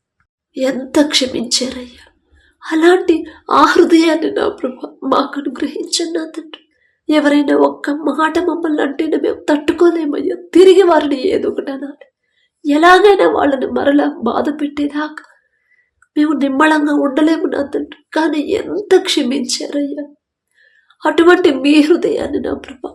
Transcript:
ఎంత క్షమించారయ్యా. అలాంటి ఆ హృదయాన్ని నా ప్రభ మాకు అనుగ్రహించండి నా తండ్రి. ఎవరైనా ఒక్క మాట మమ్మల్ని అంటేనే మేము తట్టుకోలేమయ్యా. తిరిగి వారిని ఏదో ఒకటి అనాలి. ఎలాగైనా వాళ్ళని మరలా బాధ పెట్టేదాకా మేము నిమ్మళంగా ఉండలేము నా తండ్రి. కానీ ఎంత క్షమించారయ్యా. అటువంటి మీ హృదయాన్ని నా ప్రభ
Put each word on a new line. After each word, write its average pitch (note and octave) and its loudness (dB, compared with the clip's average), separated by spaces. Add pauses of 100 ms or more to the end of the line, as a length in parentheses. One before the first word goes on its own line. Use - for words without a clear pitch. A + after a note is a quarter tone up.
(560)
ఎంత C4 -2 (100)
క్షమించారయ్యా. B3 -6 (580)
అలాంటి E4+ 2 (360)
ఆ E4+ 2
హృదయాన్ని E4 2
నా - -2
ప్రభ - -8 (180)
మాకు - -2
అనుగ్రహించండి - -6
నా D#4+ -6
తండ్రి. - -16 (460)
ఎవరైనా D4 2
ఒక్క C#4+ -2 (140)
మాట D#4 -2
మమ్మల్ని E4 -4
అంటేనే D4+ -4
మేము - -4
తట్టుకోలేమయ్యా. E4 -2 (140)
తిరిగి F#4+ 8
వారిని D4 0 (100)
ఏదో - -2
ఒకటి - -6
అనాలి. C4+ -14 (580)
ఎలాగైనా F4+ 6
వాళ్ళని C#4 0
మరలా C#4 2 (160)
బాధ - -2
పెట్టేదాకా D4 -8 (920)
మేము D4+ 2
నిమ్మళంగా D4 0
ఉండలేము D#4 0
నా - -4
తండ్రి. - -8 (140)
కానీ D#4 -2 (120)
ఎంత - -4 (100)
క్షమించారయ్యా. C#4+ -4 (1000)
అటువంటి E4+ 4
మీ C#4+ 2
హృదయాన్ని - 0
నా - -6
ప్రభ - -12